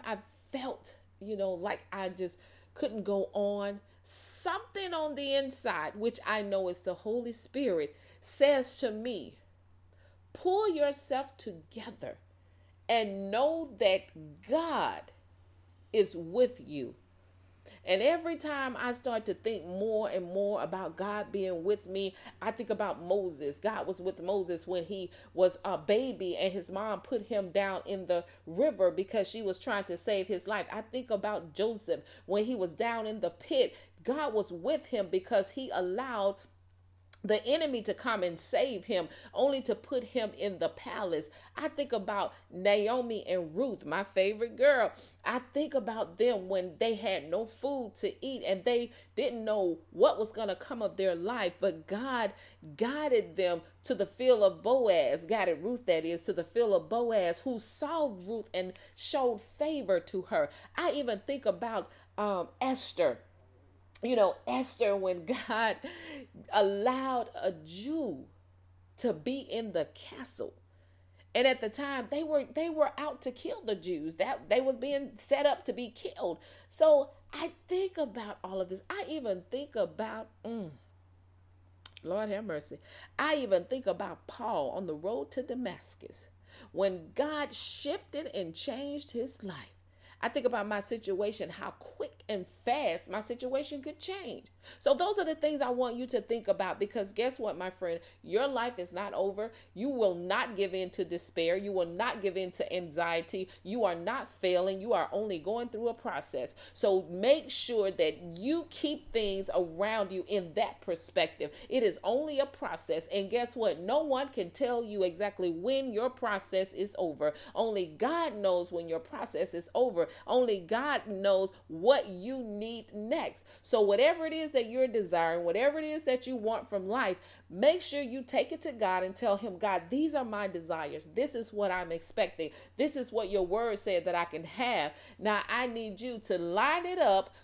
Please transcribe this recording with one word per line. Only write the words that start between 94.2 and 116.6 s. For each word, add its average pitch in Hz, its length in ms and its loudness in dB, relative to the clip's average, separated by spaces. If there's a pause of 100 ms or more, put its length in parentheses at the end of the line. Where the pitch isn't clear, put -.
So - 160 6
those 359 240 2
are 370 80 4
the 311 100 0
things 302 260 2
I 254 80 2
want 247 260 0
you 247 120 -4
to 240 140 0
think 233 260 -2
about, 185 300 0
because 202 360 -2
guess 254 260 0
what, 196 180 -2
my 180 120 -4
friend? 170 300 -4 (220)
Your 202 260 2
life 240 300 -2
is 175 140 -6
not 190 220 -6
over. 196 380 -2 (220)
You 226 160 -2
will 226 240 4
not 196 440 -2
give 190 160 0
in 185 180 -2
to 190 140 -2
despair. 170 500 0
You 202 160 -2
will 185 160 2
not 202 340 -2
give 190 140 0
in 185 160 -2
to - 220 -4
anxiety. 170 760 -2 (160)
You 214 220 0
are 180 100 4
not 208 340 -4
failing. 185 520 2
You 226 120 0
are 170 180 2
only 202 280 -2
going 226 300 -4
through 226 180 -2
a 233 60 0
process. 151 600 -6 (200)
So 190 360 2
make 240 400 4
sure 214 400 2
that 156 320 2
you 202 480 -2
keep 302 440 -4
things 196 420 0
around 185 560 0
you 185 160 -4
in 180 280 -2
that - 260 0
perspective. 160 680 0 (180)
It 208 120 4
is 202 220 4
only 277 360 0
a 269 60 4
process. 165 640 -4
And 196 220 -2
guess 240 260 -2
what? 196 240 0
No 233 240 0
one 277 240 0
can 185 240 -4
tell 240 320 0
you 208 200 -2
exactly 180 480 0
when 247 420 0
your 226 160 0
process 196 640 -2